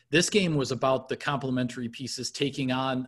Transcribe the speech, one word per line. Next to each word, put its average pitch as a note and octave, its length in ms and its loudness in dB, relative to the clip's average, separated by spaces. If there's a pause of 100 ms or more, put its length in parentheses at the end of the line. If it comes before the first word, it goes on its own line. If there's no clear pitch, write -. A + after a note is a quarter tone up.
This E3+ 200 4
game F3+ 260 4
was C3+ 160 0
about C3 360 2
the A#2+ 100 -2
complementary B2+ 720 -2
pieces A#2+ 420 -8
taking C#3 400 -2
on B2+ 360 -2